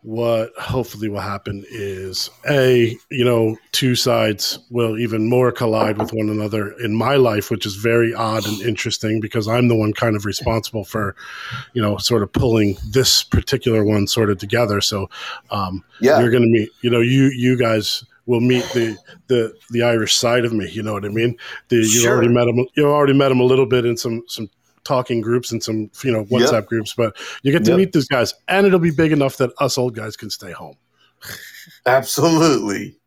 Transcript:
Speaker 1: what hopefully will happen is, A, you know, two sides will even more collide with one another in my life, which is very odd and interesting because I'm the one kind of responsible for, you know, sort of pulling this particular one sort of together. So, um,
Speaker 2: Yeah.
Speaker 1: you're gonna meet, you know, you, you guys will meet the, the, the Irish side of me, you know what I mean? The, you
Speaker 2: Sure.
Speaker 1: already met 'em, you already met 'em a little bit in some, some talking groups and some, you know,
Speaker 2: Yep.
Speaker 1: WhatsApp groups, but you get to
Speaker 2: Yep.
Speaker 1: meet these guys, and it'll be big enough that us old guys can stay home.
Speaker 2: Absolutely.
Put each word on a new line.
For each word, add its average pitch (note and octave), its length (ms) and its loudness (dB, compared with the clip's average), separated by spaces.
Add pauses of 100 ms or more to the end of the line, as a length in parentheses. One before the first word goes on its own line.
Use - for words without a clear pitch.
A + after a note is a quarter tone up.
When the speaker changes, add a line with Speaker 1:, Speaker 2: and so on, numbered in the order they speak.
Speaker 1:
what A2+ 540 -2
hopefully A2 520 -6
will G2+ 100 -6
happen G2+ 500 -10
is, F#2+ 600 -10 (200)
A, B2+ 460 4 (160)
you B2 140 0
know, A2+ 320 2 (160)
two B2+ 220 0
sides A2+ 640 0 (100)
will A#2 280 -2
even A2 300 -2
more B2 240 4
collide A2 460 0
with G#2+ 160 -6
one G#2+ 160 -2
another G#2+ 500 -4
in A2 160 -4
my A#2+ 220 2
life, A2 340 2
which A2 140 -4
is G2+ 100 -8
very A2+ 380 2
odd A2 340 -2
and G#2+ 140 -6
interesting A2 580 -4
because G#2+ 300 -4
I'm B2 180 2
the A#2 80 4
one G#2+ 160 0
kind A2+ 240 0
of G2+ 100 -6
responsible A2 600 -4
for, G#2 280 -6 (600)
you A#2+ 80 -2
know, G#2 160 0
sort A2 260 0
of F#2+ 80 -6
pulling G#2+ 460 2 (120)
this B2 340 2
particular A2+ 600 0
one G2+ 240 2
sort A2 220 0
of G2 80 0
together. G#2 420 0
So, G2 300 -4 (420)
um, F#2+ 320 -6 (160)
Speaker 2:
Yeah. C3 220 4
Speaker 1:
you're A#2+ 100 4
gonna A#2+ 160 4
meet, A2+ 220 2 (120)
you A#2+ 80 0
know, A#2 120 2
you, C3 340 4
you B2 220 2
guys A2+ 480 0 (220)
will A#2 140 2
meet B2 220 4 (100)
the, A2+ 240 0 (300)
the, A#2 260 0 (180)
the A#2 120 0
Irish A#2 320 2
side A#2+ 300 2
of A#2 80 -2
me, G2 180 -2
you G#2 120 -8
know G#2+ 100 -4
what G2 100 -6
I G#2 60 -6
mean? A#2 260 0 (320)
The, B2 100 2
you A2+ 80 4
Speaker 2:
Sure. A#2 280 2
Speaker 1:
already A#2+ 160 4
met A#2+ 180 4
'em, A#2+ 180 0 (100)
you D3 120 2
already D3 260 4
met C#3 160 4
'em B2+ 120 4
a B2 40 4
little C3 200 4
bit A#2+ 200 0
in A#2 120 0
some, A#2 300 -6
some A2+ 220 -10 (360)
talking B2+ 360 -2
groups A#2+ 320 -2
and A2+ 100 -6
some, A2 260 -6 (140)
you C3 80 0
know, A2 180 -2
Speaker 2:
Yep. A#2+ 120 2
Speaker 1:
WhatsApp A#2 240 0
groups, A2 280 -6
but A2+ 220 -2 (260)
you C#3 120 0
get E3 100 2
to - 80 4
Speaker 2:
Yep. F3 60 4
Speaker 1:
meet F#3+ 160 2
these C#3+ 120 2
guys, B2+ 280 0 (160)
and G3 180 4
it'll F#3 120 4
be E3 120 2
big D#3 220 2
enough C#3 240 0
that B2+ 120 0 (100)
us C#3 180 -2
old B2 180 -2
guys G#2+ 220 -10
can G#2+ 120 -14
stay F#2+ 220 -14
home. D#2 240 -18 (1120)
Speaker 2:
Absolutely. B2+ 1200 0